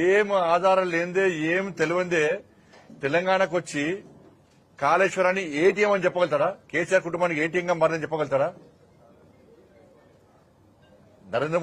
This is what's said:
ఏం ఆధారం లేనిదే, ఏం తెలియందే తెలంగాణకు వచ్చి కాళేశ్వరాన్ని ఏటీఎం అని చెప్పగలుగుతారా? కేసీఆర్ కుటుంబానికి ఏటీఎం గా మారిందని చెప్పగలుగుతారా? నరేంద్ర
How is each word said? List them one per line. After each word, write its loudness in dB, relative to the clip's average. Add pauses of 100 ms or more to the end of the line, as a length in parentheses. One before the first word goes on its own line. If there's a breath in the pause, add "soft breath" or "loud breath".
ఏం 4 (280)
ఆధారం 4
లేనిదే, 0 (260)
ఏం 0 (160)
తెలియందే 0 (760 soft breath)
తెలంగాణకు 0
వచ్చి -4 (960)
కాళేశ్వరాన్ని 2 (200)
ఏటీఎం 2
అని 0
చెప్పగలుగుతారా? 2 (220)
కేసీఆర్ 0
కుటుంబానికి -2
ఏటీఎం -2
గా 2
మారిందని 0
చెప్పగలుగుతారా? 0 (2750)
నరేంద్ర -2